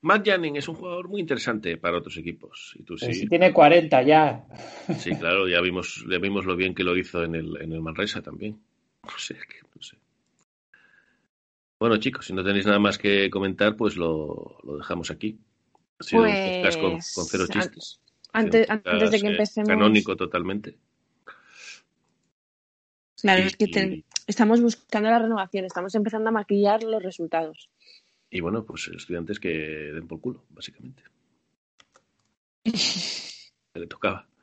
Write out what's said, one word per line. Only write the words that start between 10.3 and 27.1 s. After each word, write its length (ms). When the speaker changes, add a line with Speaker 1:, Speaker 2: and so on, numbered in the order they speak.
Speaker 1:
Bueno, 160
chicos, 300
si 60
no 120
tenéis 200
nada 140
más 180
que 320
comentar, 460
pues 220
lo, 680
lo 140
dejamos 340
aquí. 260
Ha 60
sido 180
un 60
Speaker 3:
Pues, 300
Speaker 1:
podcast 220
con, 120
con 360
cero 140
Speaker 3:
an-, 60
Speaker 1:
chistes. 400
Speaker 3:
antes, 380
Speaker 1:
Ha 60
sido 80
un 100
Speaker 3:
antes 160
de 80
que 60
Speaker 1:
podcast, 0
eh, 80
Speaker 3:
empecemos. 360
Speaker 1:
canónico 480
totalmente. 640
Speaker 3:
Claro, 220
Speaker 1:
Y, 40
Speaker 3:
es 100
que 100
ten-, 280
Speaker 1:
y 100
Speaker 3:
estamos 320
buscando 500
la 80
renovación, 460
estamos 320
empezando 320
a 40
maquillar 520
los 180
resultados. 680